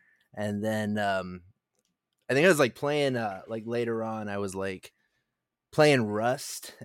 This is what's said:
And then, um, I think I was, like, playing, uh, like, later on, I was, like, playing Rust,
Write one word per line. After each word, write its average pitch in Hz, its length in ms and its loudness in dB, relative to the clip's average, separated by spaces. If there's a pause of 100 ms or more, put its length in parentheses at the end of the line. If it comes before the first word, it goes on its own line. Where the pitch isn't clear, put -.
(340)
And 104 300 -4
then, 107 340 -2
um, 92 460 -4 (840)
I 127 40 2
think 151 120 6
I - 20 8
was, 156 120 6
like, 123 160 2
playing, 143 400 0
uh, 101 320 -6
like, 113 180 -8
later 117 380 -2
on, 110 240 -6
I 101 100 -4
was, 98 160 -4
like, 95 380 -8 (800)
playing 147 340 6
Rust, 113 800 -4